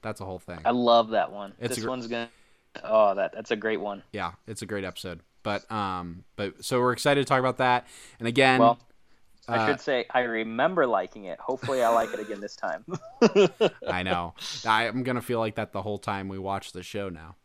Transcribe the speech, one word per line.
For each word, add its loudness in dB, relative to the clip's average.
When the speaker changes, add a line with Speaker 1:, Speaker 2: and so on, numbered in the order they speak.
Speaker 1:
That's -8
a -10
whole -8
thing. -14
Speaker 2:
I 0
love 4
that 0
one. -12
Speaker 1:
It's -4
a -4
Speaker 2:
This -6
Speaker 1:
gr- -4
Speaker 2:
one's -8
gonna, -6
oh, 6
that, -2
that's -10
a 2
great -2
one. -8
Speaker 1:
Yeah, -6
it's -12
a -10
great -6
episode. -10
But, -4
um, -4
but -8
so 0
we're 2
excited 2
to -2
talk 4
about -2
that. 2
And -6
again, 6
Speaker 2:
Well, 6
I 0
Speaker 1:
uh, 2
Speaker 2:
should 0
say -2
I 4
remember 0
liking -2
it. -10
Hopefully -2
I 4
like 2
it -6
again -8
this -12
time. -6
<laughs> 4
Speaker 1:
I -4
know. -2
I, 4
I'm -4
gonna -2
feel -4
like -2
that -6
the -6
whole -6
time -6
we -8
watch -6
the -12
show -8
now. -14